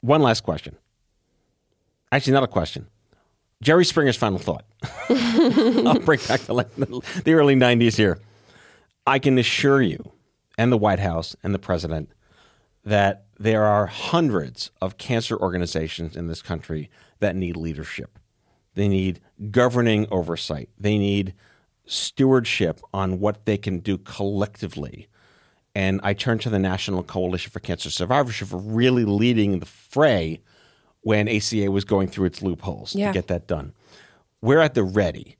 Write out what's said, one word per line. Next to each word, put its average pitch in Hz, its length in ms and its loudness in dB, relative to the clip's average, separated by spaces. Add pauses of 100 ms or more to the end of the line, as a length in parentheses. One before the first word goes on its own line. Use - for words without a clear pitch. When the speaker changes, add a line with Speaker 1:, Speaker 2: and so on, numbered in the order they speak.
Speaker 1:
One 147 220 4
last 117 220 4
question. 73 320 -6 (1400)
Actually, 135 200 2
not 135 100 4
a 123 60 -2
question. - 380 -4 (760)
Jerry 165 220 6
Springer's 143 320 2
final 98 220 0
thought. - 260 -6 (180)
<laughs> - 280 -12
I'll 240 920 4
bring 156 260 2
back 131 140 2
the, 123 640 -4 (220)
the 156 100 4
early 143 200 6
nineties 120 420 4
here. 98 220 4 (880)
I 135 120 4
can 135 200 4
assure 139 440 2
you - 300 -4 (440)
and 120 160 2
the 113 60 2
White 101 220 2
House 82 420 -4
and 101 120 -4
the 95 40 -4
president 80 520 -4 (760)
that 101 420 0 (120)
there 107 260 2
are 104 220 4
hundreds 101 840 -2 (100)
of 95 160 -6
cancer 117 400 -4
organizations 85 800 -4
in 85 120 -8
this 82 120 -8
country 78 480 -8 (300)
that 95 180 -2
need 87 200 -4
leadership. 78 640 -10 (560)
They 101 140 0
need 95 320 0 (300)
governing 117 600 2
oversight. 82 580 -4 (100)
They 104 180 0
need 101 380 0 (500)
stewardship 123 960 0 (140)
on 95 260 -2
what 104 240 -2
they 104 140 0
can 95 220 -6
do 98 180 -2
collectively. 98 1080 -8 (680)
And 95 280 0
I 101 120 0
turn 113 260 -2
to 120 100 -4
the 104 80 0
National 95 440 -2
Coalition 90 480 -6
for - 100 -12
Cancer 87 300 -8
Survivorship 113 580 -2
for 90 100 -8
really 117 460 0
leading 104 540 2
the 82 80 -10
fray 101 720 0 (640)
when 107 260 2
A 110 120 0
C 107 240 -2
A 98 60 0
was 98 140 0
going 98 240 0
through 95 180 -2
its - 160 -4
loopholes 87 520 -6
Speaker 2:
Yeah. 190 140 -2
Speaker 1:
to 98 40 -4
get 92 160 -2
that 85 180 -4
done. 71 260 -6 (680)
We're 135 200 4
at 151 140 2
the 110 100 2
ready. 92 560 -2